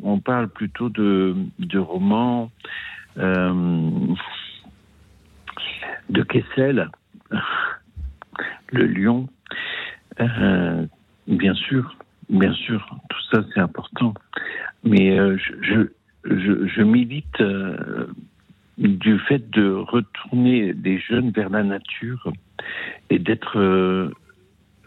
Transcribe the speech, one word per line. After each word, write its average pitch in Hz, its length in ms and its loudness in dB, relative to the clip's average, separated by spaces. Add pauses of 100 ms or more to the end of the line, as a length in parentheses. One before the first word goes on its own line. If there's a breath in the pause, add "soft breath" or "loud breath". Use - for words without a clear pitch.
on 101 120 2
parle 120 280 -2
plutôt 107 420 -6
de, 98 460 2 (220)
de 127 220 -2
romans, 120 720 0 (640 loud breath)
euh, 90 760 0 (2250 loud breath)
de - 120 2
Kessel, 131 680 0 (1800 loud breath)
Le 127 160 2
Lion, 117 420 0 (920 loud breath)
euh, 95 640 2 (420)
bien - 280 2
sûr, - 420 -2 (320)
bien - 240 6
sûr, - 420 -6 (140)
tout - 120 -8 (100)
ça 110 120 4 (100)
c'est 104 60 0
important. - 540 0 (720 loud breath)
Mais, 98 360 6
euh, 98 180 4
je, - 160 -6 (100)
je, 101 180 2 (420)
je, 98 440 0
je - 160 0
milite, 120 580 2
euh, 98 640 -2 (720)
du 101 420 4
fait 120 300 0
de 101 220 4
retourner 117 1000 2
les 92 260 0
jeunes 123 320 0
vers 101 180 -2
la 104 140 0
nature 101 680 -6 (800 loud breath)
et - 100 4
d'être, - 400 -2
euh, 92 500 2 (760)